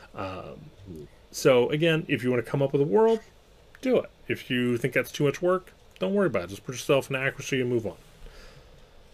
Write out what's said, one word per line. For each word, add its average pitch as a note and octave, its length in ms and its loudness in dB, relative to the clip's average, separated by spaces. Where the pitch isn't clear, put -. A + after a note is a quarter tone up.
Um, F#2 560 -12
so, B2+ 400 4
again, D#3+ 380 2
if C3 160 -2
you B2+ 60 2
wanna B2 120 2
come C#3 200 -2
up C#3 100 0
with C#3 100 2
a C#3+ 40 4
world, A3 340 4
do B3+ 180 2
it. - 120 -2
If - 220 -6
you B2 260 0
think B2+ 180 -2
that's B2 180 0
too - 120 -2
much C#3 160 0
work, F3+ 320 0
don't F#3+ 160 -2
worry G3+ 120 4
about G2+ 180 -2
it. F2+ 60 -10
Just G2 140 -12
put C3 100 -10
yourself C3 360 2
in C3+ 60 -2
accuracy C3 440 -2
and B2 100 0
move A2+ 160 0
on. F2 100 -8